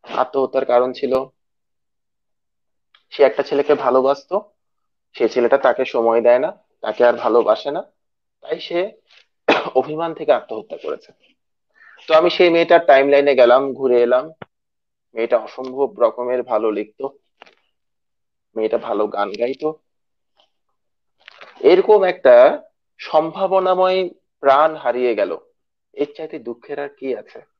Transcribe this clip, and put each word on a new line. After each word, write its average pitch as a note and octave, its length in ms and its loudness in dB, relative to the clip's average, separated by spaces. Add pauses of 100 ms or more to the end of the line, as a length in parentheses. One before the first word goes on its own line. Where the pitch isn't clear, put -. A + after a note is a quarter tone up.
আত্মহত্যার C3 600 -4
কারণ B2+ 280 0
ছিল, B2 200 -6 (2000)
সে - 100 -10
একটা C3+ 200 2
ছেলেকে C#3+ 320 -2
ভালোবাসতো, C3+ 600 -2 (800)
সে A#2 120 -2
ছেলেটা C3 300 0
তাকে C3 260 0
সময় A#2 360 0
দেয় A#2+ 180 4
না, D#3 120 -4 (300)
তাকে A2 240 -2
আর B2 100 4
ভালোবাসে A2+ 560 0
না, E3 120 -8 (600)
তাই D#3+ 180 -8
সে - 180 -8 (680)
<coughs> - 260 -2
অভিমান D#3 400 -4
থেকে - 180 -2
আত্মহত্যা A2 440 -4
করেছে। - 340 -12 (960)
তো D#3+ 60 4
আমি E3 160 4
সেই F3 200 4
মেয়েটার E3+ 360 4
টাইমলাইনে C#3 480 4
গেলাম, B2 280 6 (100)
ঘুরে B2 300 0
এলাম। B2 220 0 (920)
মেয়েটা A#2 240 -2
অসম্ভব C3 500 -6 (100)
রকমের B2 440 -2
ভালো A2+ 280 -4
লিখতো, G#2 340 -10 (1500)
মেয়েটা A2 220 -2
ভালো G#2+ 280 -4
গান G2+ 220 -6
গাইতো। A#2+ 400 -6 (1900)
এরকম F#3+ 440 4
একটা D#3+ 300 4 (640)
সম্ভাবনাময় F#3 1080 -2 (320)
প্রাণ C#3+ 360 4
হারিয়ে B2 380 -2
গেল, G2 180 -2 (600)
এর D3 200 -6
চাইতে D#3 240 -14
দুঃখের A#2+ 420 -12
আর C#3+ 80 -10
কি C3+ 280 -14
আছে? G#2+ 220 -20 (220)